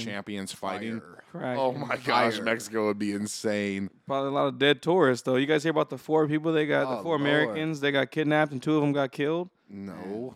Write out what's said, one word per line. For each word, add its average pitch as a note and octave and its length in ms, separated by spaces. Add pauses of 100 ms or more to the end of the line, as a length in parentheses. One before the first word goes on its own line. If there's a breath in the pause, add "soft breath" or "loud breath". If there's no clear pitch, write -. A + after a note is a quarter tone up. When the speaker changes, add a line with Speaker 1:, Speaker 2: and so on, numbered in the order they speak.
Speaker 1:
champions G2+ 480
fighting. G#2 460
Speaker 2:
Fire. E2+ 320
Speaker 3:
Cracking. C3 280
Speaker 1:
Oh C3 140
my C3 240
gosh, A#2+ 380
Speaker 2:
Fire. G#2+ 80
Speaker 1:
Mexico A2+ 420
would G#2 140
be G#2 120
insane. G2+ 760 (160)
Speaker 3:
Probably C#3 220
a C3+ 40
lot C#3+ 140
of B2+ 140
dead C#3 240
tourists D#3 420
though. B2+ 100
You C3+ 120
guys D3+ 160
hear D#3+ 80
about D3+ 180
the C3+ 80
four D#3 300
people D#3 260
they D#3 140
got? C#3+ 140 (100)
The A#2 80
Speaker 2:
Oh, - 20
Speaker 3:
four E3 160
Speaker 2:
Lord. C#3+ 40
Speaker 3:
Americans D3+ 580
they C#3+ 120
got C3+ 200
kidnapped D3+ 400
and B2+ 100
two D#3 160
of D3 60
'em C#3+ 100
got C#3 180
killed. E3 380 (180)
Speaker 1:
No. G2 680